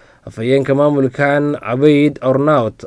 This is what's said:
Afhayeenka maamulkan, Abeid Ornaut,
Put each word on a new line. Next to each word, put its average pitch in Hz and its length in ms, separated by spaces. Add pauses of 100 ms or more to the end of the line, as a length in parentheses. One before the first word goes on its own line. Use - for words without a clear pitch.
(260)
Afhayeenka 135 480
maamulkan, 143 880
Abeid 143 600
Ornaut, 131 640